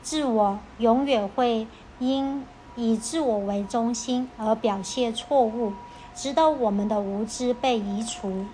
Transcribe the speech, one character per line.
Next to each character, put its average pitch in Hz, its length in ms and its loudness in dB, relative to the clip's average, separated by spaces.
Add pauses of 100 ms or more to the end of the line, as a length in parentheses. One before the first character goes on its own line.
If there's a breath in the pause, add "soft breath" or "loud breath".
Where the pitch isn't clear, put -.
自 302 220 -4
我 214 360 2 (200)
永 233 260 4
远 220 220 2
会 226 400 0 (320 loud breath)
因 269 440 -2 (320)
以 226 200 2
自 311 240 -4
我 233 200 2
为 202 260 -2
中 233 280 0
心 254 440 -2
而 220 180 2
表 208 260 0
现 233 320 -2
错 269 280 2
误， 220 320 0 (420 loud breath)
直 269 180 -6
到 320 160 6
我 247 220 2
们 202 160 0
的 208 140 2
无 196 240 -2
知 247 280 -2
被 240 240 2
移 202 260 -4
除。 196 500 -6